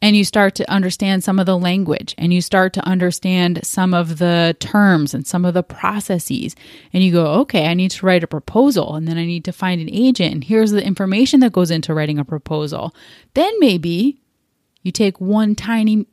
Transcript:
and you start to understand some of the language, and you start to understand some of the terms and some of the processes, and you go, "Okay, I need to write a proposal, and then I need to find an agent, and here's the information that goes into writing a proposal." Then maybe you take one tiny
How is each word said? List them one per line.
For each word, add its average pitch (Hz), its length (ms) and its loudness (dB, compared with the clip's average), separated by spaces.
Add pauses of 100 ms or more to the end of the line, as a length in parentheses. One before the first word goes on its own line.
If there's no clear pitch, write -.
and 208 160 4
you 202 80 4
start 202 300 2
to - 140 -6
understand 190 540 0
some 196 160 0
of 185 60 0
the 185 120 2
language, 180 600 -2
and 175 160 0
you 180 80 2
start 185 320 0
to - 120 -6
understand 180 800 0
some 185 300 0
of 170 240 -2
the 170 420 2
terms 185 540 2
and 131 120 -6
some 180 200 -2
of 175 80 0
the 180 100 0
processes, - 920 -6 (340)
and 185 100 0
you 185 80 4
go, 170 160 2 (100)
"Okay, 185 320 0
I 170 60 0
need 185 180 0
to - 140 -10
write 180 160 4
a 165 60 -6
proposal, 190 680 0
and 160 120 -6
then 165 100 -4
I 170 60 -2
need 170 220 -6
to 175 80 -8
find 180 260 -4
an 160 100 -8
agent, 220 440 0
and 151 100 -6
here's 220 280 2
the 202 140 0
information 202 540 2
that 240 140 4
goes 180 180 0
into 160 220 -2
writing 151 260 -2
a 143 60 -4
proposal." 151 680 -6 (400)
Then 403 280 0
maybe 185 580 0 (640)
you 180 100 -4
take 196 300 0
one 208 340 2
tiny 220 580 0